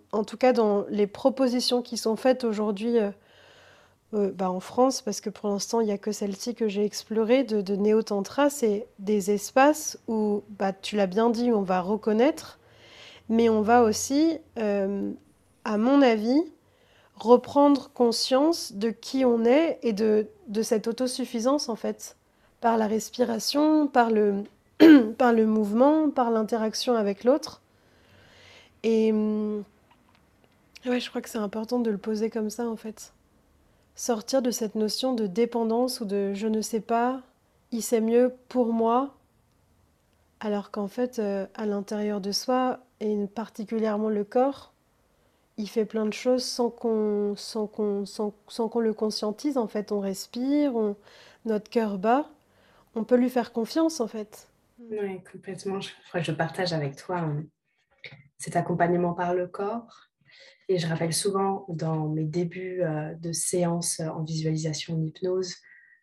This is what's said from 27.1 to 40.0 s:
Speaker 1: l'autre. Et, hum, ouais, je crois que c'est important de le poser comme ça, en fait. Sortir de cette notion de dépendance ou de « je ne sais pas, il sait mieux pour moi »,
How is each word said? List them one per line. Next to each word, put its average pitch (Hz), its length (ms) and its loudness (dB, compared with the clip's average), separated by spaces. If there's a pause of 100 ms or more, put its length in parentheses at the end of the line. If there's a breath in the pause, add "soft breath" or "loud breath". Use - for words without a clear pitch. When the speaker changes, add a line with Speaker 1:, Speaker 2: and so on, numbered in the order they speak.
Speaker 1:
l'autre. - 360 0 (1200 soft breath)
Et, 220 280 4
hum, 214 540 -2 (1200)
ouais, 247 160 -2
je - 80 -10
crois 247 120 -8
que - 60 -12
c'est - 100 -8
important 220 420 -4
de 226 120 0
le 202 60 -2
poser 220 320 -4
comme 214 200 -4
ça, 233 200 -6
en 220 80 -8
fait. - 360 -16 (800)
Sortir 247 460 -2
de 240 80 0
cette 220 260 -4
notion 220 380 -2
de 220 140 -2
dépendance 233 720 0
ou 233 60 -6
de « 202 300 -4
je 202 120 -4
ne 220 140 0
sais 214 180 -4
pas, 240 420 -2 (520)
il 220 100 -4
sait 233 160 0
mieux 240 340 4 (140)
pour 240 240 0
moi », 233 420 2 (1300)